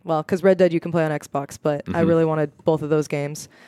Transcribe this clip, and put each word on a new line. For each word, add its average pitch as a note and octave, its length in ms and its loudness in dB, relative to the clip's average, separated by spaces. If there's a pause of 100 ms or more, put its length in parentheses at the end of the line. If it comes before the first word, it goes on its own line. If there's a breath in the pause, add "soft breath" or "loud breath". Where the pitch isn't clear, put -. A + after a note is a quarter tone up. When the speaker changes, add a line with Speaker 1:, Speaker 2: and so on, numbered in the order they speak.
Speaker 1:
Well, D#3+ 180 0
'cause F3+ 220 -2
Red F#3+ 140 6
Dead F3+ 140 4
you E3+ 60 0
can E3+ 140 -6
play E3 120 0
on D#3 60 0
Xbox, - 500 -8
but D3 280 -2
I - 20 -6
Speaker 2:
Mm-hmm. E3 180 0
Speaker 1:
really E3 160 4
wanted D#3 280 0 (120)
both D#3 180 2
of D3 80 -6
those D3+ 180 0
games. D3 400 -6 (200 soft breath)